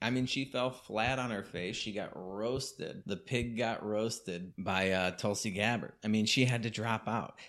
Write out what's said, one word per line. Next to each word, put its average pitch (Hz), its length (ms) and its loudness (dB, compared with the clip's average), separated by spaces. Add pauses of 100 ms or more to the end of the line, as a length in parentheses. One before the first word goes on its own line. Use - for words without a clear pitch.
I 117 100 2
mean, 127 160 2
she 135 180 0
fell 127 240 0
flat 120 480 0
on 123 140 -2
her 98 120 -2
face. 90 320 -4
She - 160 -4
got 98 240 -4
roasted. 101 920 -4
The 98 100 -2
pig 120 400 -2
got 113 260 0
roasted 107 720 -2
by, 95 340 2
uh, 92 200 4
Tulsi 104 380 0
Gabbard. 104 440 0 (100)
I 107 60 0
mean, 107 180 4
she 127 180 6
had 120 180 2
to 117 60 0
drop 110 380 -2
out. 107 420 -2